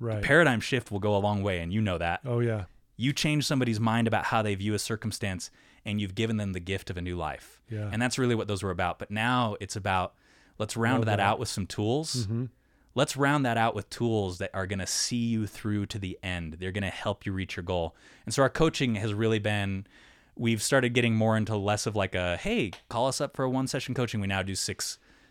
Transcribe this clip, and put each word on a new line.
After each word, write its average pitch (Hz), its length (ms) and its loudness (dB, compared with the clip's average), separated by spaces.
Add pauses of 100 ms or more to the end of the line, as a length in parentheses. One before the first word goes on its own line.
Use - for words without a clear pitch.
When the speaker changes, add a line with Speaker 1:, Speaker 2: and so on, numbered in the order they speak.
Speaker 1:
Right. 113 200 -4
Speaker 2:
The 95 60 -2
paradigm 139 340 6
shift - 300 -2
will 101 100 -2
go 104 160 4
a - 20 4
long 101 240 2
way, 95 180 0
and 85 120 -4
you 107 80 2
know 95 180 0
that. 85 260 -2
Speaker 1:
Oh, 120 160 0
yeah. 110 240 0 (320)
Speaker 2:
You 127 160 0
change 151 340 2
somebody's 120 340 2
mind 113 260 2
about 110 200 2
how 113 160 2
they 104 120 0
view 101 200 -2
a 101 40 0
circumstance, 101 720 -6 (340)
and 104 160 -2
you've 95 140 -4
given 113 220 0
them 101 160 -2
the 90 80 -6
gift 95 300 -6
of 92 60 -8
a 90 40 -6
new 90 160 -4
life. 76 520 -8
Speaker 1:
Yeah. 107 240 -6
Speaker 2:
And 110 80 -2
that's 123 180 0
really 123 160 4
what 107 140 0
those 101 140 -2
were 101 80 -2
about. 87 280 -2
But - 120 -12
now 113 500 0
it's 98 160 -8
about, 95 380 0 (440)
let's - 180 -4
round 117 240 2
Speaker 1:
Love 113 60 0
Speaker 2:
that 107 100 4
Speaker 1:
that. 98 60 2
Speaker 2:
out 101 160 4
with 110 100 -4
some 95 180 -4
tools. 127 480 -2 (120)
Speaker 1:
Mm-hmm. 117 180 -2 (500)
Speaker 2:
Let's 135 220 0
round 139 280 4
that 117 140 2
out 113 160 4
with 101 160 -6
tools 107 480 0
that 95 160 -4
are 95 140 -2
gonna 95 180 -2
see - 300 -2
you 113 320 0
through 104 380 -2
to - 120 -8
the 95 240 -6
end. 87 380 -6
They're 95 100 -4
gonna 98 200 -2
help - 360 -6
you 101 60 -2
reach 95 240 -4
your 90 80 -8
goal. 87 320 -2 (280)
And - 80 -6
so 139 100 4
our 135 60 6
coaching 151 460 2
has 104 180 -2
really 110 280 2
been, 101 460 -2 (500)
we've 113 260 2
started 123 320 4
getting 117 220 4
more 110 200 4
into 107 200 0
less 104 300 0
of, 104 100 -2
like, 98 180 0
a, 90 220 0
"Hey, 190 340 -2 (180)
call 120 200 0
us 127 120 -2
up 143 140 -4
for 135 100 -2
a 127 60 0
one 131 160 0
session 127 280 -4
coaching." 117 260 -2
We 98 80 -2
now 98 140 0
do 95 120 -4
six, - 440 -6 (320)